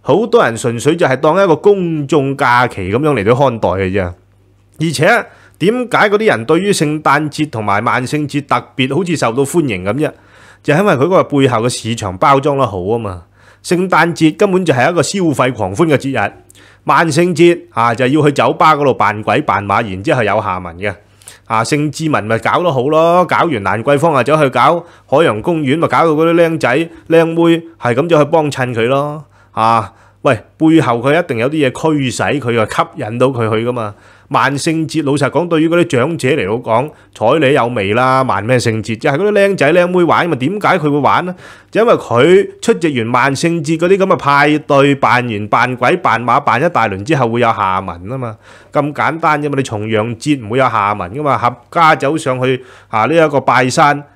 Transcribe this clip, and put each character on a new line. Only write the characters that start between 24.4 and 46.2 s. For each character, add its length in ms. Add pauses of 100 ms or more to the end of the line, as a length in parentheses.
去 80
搞 340 (220)
海 180
洋 200
公 180
園， 160
咪 100
搞 180
到 60
嗰 200
啲 20
僆 260
仔 300 (200)
僆 160
妹 360 (180)
係 140
咁 160
走 80
去 140
幫 180
襯 240
佢 140
咯。 380 (260)
啊， 420 (300)
喂， 100 (240)
背 240
後 120
佢 280
一 60
定 100
有 100
啲 220
嘢 20
驅 380
使 140 (160)
佢 200
啊， 120
吸 320
引 160
到 80
佢 200
去 200
㗎 40
嘛。 220 (380)
萬 260
聖 320
節， 140
老 80
實 180
講， 200
對 100
於 80
嗰 140
啲 60
長 300
者 120
嚟 180
到 60
講， 360 (240)
睬 320
你 80
有 140
味 260
啦， 300
萬 180
咩 160
聖 180
節 220
啫？ 140
係 60
嗰 100
啲 60
靚 240
仔 160
靚 140
妹 180
玩， 240
咪 80
點 200
解 100 (100)
佢 60
會 60 (100)
玩 260
呢？ 100 (340)
就 120
因 60
為 80
佢 540 (120)
出 180
席 220
完 100
萬 240
聖 140 (120)
節 160
嗰 120
啲 80
噉 80
嘅 100
派 440
對， 360
扮 320
完 220
扮 260
鬼 220
扮 260